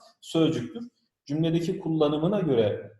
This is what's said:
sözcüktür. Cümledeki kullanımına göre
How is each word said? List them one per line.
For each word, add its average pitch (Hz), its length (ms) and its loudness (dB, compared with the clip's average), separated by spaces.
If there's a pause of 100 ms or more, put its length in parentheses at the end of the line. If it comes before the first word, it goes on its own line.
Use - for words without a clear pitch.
(220)
sözcüktür. 151 640 0 (420)
Cümledeki 165 540 0
kullanımına 156 600 0
göre 117 600 0